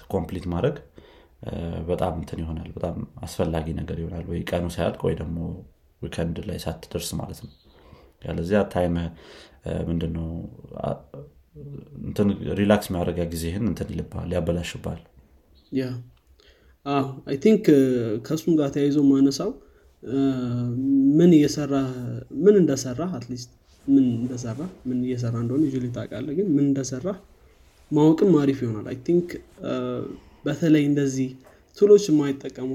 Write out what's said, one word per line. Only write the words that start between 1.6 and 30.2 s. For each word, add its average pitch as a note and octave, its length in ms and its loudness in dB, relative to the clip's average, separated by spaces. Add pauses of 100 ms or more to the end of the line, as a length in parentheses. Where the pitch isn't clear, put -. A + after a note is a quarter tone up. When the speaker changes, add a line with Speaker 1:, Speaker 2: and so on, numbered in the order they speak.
Speaker 1:
በጣም F2 300 -2
እንትን E2 240 -8
ይሆናል፣ D#2+ 320 -6
በጣም E2+ 240 -6 (260)
አስፈላጊ E2 540 -4
ነገር D#2+ 240 -6
ይሆናል። E2 260 -8
ወይ E2+ 220 -6
ቀኑ F2 240 -2
ሳያልቅ E2+ 320 -4
ወይ - 120 0
ደግሞ E2 240 -6 (640)
ዊከንድ E2+ 400 -4
ላይ F#2 160 -8
ሳትደርስ - 560 -8
ማለት - 260 -8
ነው። - 120 -18 (680)
ያለዚያ E2+ 440 0
ታይም፣ F2 300 0
እ፣ - 760 -8 (120)
ምንድነው፣ E2 440 -4 (480)
አ፣ - 140 -4 (1120)
እንትን - 280 0 (260)
ሪላክስ G2+ 320 4
የሚያደርጊያ F2 400 -2
ጊዜህን E2 400 -4
እንትን - 220 -4
ይልብሃል፣ E2 440 -8
ያበላሽብሃል። E2+ 720 -4 (680)
Speaker 2:
ያ። C3 120 -2 (1040)
አዎ፣ C#3 200 0 (180)
አይ - 140 -4
ቲንክ፣ G#3+ 320 6
እ፣ C#3 140 8 (360)
ከእሱም D#3+ 360 0
ጋር C#3+ 140 2
ተያይዞ C#3+ 360 2
ማነሳው፣ C#3 440 4 (520)
እ፣ A#2+ 140 -6 (1000)
ምን E3+ 180 8
እየሰራ፣ D3 420 4 (600)
ምን G3 200 6
እንደሰራ፣ C3+ 440 2 (100)
አትሊስት - 400 -10 (360)
ምን C#3 260 6
እንደሰራ፣ A#2+ 460 -4 (260)
ምን B2+ 160 -4
እየሰራ B2 380 -2
እንደሆነ A#2+ 260 0
ዩዥሊ C3 260 -2
ታውቃለህ፣ A#2 460 -8
ግን G3 120 0
ምን C#3+ 180 4
እንደሰራ C3 400 -2 (840)
ማወቅም D#3+ 440 6
አሪፍ C#3 260 4
ይሆናል። A2 260 -4
አይ - 140 -6
ቲንክ፣ F3 280 2 (320)
እ፣ C3 120 -6 (720)